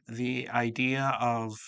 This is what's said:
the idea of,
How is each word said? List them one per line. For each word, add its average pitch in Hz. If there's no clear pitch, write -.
the 123
idea 127
of, 113